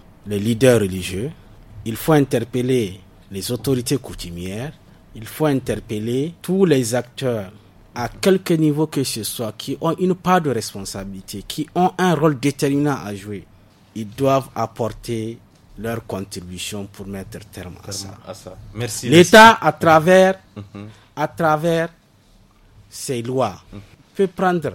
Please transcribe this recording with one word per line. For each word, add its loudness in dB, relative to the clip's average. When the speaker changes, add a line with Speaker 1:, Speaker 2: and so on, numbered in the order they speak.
Speaker 1:
les -4
leaders 4
religieux, -4
il -6
faut 0
interpeller 0
les -8
autorités -2
coutumières, -10
il -14
faut -4
interpeller -2
tous 2
les 2
acteurs, -4
à -6
quelque 0
niveau 2
que -2
ce -6
soit, -8
qui -8
ont -2
une 0
part 2
de -2
responsabilité, -8
qui -8
ont 2
un 2
rôle 2
déterminant 0
à -8
jouer. -12
Ils -8
doivent 0
apporter -6
leur -8
contribution -10
pour -16
mettre -12
terme -14
à -12
ça. -12
Speaker 2:
À -14
ça. -18
Merci, -8
Speaker 1:
L'État, 10
Speaker 2:
merci. 0
Speaker 1:
à 6
travers, 4
Speaker 2:
Mhm. -16
Speaker 1:
à -2
travers 0
ses -6
lois, -2
Speaker 2:
Mhm. -16
Speaker 1:
peut 2
prendre -2